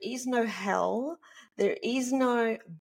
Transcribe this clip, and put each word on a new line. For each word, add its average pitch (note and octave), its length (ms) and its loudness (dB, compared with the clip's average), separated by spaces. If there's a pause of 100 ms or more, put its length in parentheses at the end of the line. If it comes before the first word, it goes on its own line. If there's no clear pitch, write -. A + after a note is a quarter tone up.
is B3 240 -6
no A#3+ 180 2
hell, G3 760 0 (380)
there G3 260 2
is B3 300 0
no A#3+ 460 2 (300)